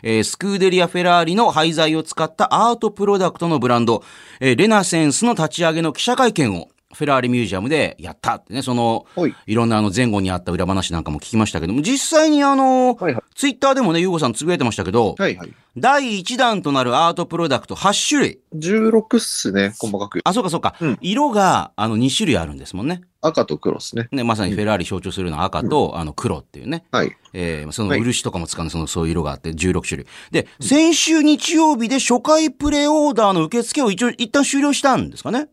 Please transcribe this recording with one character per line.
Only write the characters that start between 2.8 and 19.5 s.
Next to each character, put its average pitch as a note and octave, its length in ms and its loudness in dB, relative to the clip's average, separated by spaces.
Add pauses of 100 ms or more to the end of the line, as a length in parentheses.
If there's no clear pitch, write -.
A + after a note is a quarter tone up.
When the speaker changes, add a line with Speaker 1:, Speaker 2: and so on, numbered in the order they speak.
Speaker 1:
プ G3+ 140 -6
ロ G3+ 140 2
ダ F3+ 120 2
ク - 80 -10
ト E3+ 100 -2
の D#3 100 2
ブ A#2+ 100 0
ラ A#2+ 120 4
ン A#2 40 2
ド、 A2+ 180 2 (380)
え C3 120 2
ー、 A#2 40 2
レ F3 100 4
ナ G#3+ 160 4
セ E3 220 0
ン C#3+ 80 2
ス A3 140 0
の A#3+ 80 2
立 D#3 160 0
ち E3+ 120 -6
上 D#3+ 120 2
げ E3 80 -2
の D#3+ 100 -2
記 - 100 -6
者 A#3+ 140 0
会 B3 160 4
見 A#2+ 260 0
を、 - 100 -12 (240)
フ - 120 -8
ェ - 20 -2
ラ C#3 120 2
ー - 20 0
リ B2 80 0
ミ B2 140 2
ュ - 20 -2
ー - 20 -4
ジ F#2 80 -6
ア F#2 60 -2
ム A2 80 -4
で C#3 320 0
や E2 120 -12
っ - 80 -20
た A#2+ 140 -10
っ - 80 -14
て - 100 -20
ね、 C3 100 -6
そ B2+ 120 -2
の、 A#2 400 0
Speaker 2:
は F3 140 0
い。 - 60 -8 (120)
Speaker 1:
い G#2+ 80 -2
ろ A#2 100 2
ん A2+ 40 2
な A2 100 2
あ - 20 2
の G#2 140 0
前 B2 120 2
後 G#2 140 0
に F#2+ 120 0
あ F2+ 60 -2
っ - 40 -16
た - 80 -8
裏 F2+ 160 -2
話 F#2+ 260 -2
な E2 60 -2
ん D#2+ 60 -4
か D#2 80 -6
も D2 80 -6
聞 - 60 -16
き - 100 -4
ま A2 100 2
し - 60 -4
た D#2 80 -4
け D#2+ 80 -4
ど F#2+ 40 -2
も、 C#3 100 -2
実 C4+ 360 0
際 D#4 140 4
に C#4+ 100 4
あ C#4 140 2
の、 B3+ 400 2
Speaker 2:
は F3+ 140 -2
い B2 40 0
は - 60 -6
い。 - 20 -6 (140)
Speaker 1:
Twitter C4+ 400 0
で C4+ 40 0
も F#3 120 2
ね、 E3 80 0
ユ F3+ 80 2
ー - 20 0
ゴ E3+ 80 0
さ C#3+ 100 2
ん A2+ 40 -2
つ C#3 120 -8
ぶ E3+ 60 0
や F3 60 2
い - 20 0
て C#3+ 60 0
ま A2 80 0
し - 40 -8
た G2 80 -2
け F2+ 60 -4
ど、 G#2 260 2
Speaker 2:
は E3 120 0
い G2 80 -4
は F2+ 80 -16
い。 - 100 -18 (220)
Speaker 1:
第 B3 420 2
一 F#3+ 180 -6
弾 A3 260 0
と C#3+ 100 -2
な C3+ 100 2
る B2 140 0
ア E3 140 4
ー E3 40 -2
ト E3+ 120 -4
プ E3 100 -8
ロ E3+ 120 0
ダ B2+ 120 0
ク - 80 -18
ト F#2+ 80 -10
八 - 320 0
種 D4 140 2
類。 - 180 -2 (140)
Speaker 2:
十 G#3 360 0
六 A3 280 2
っ - 20 -4
す - 320 -6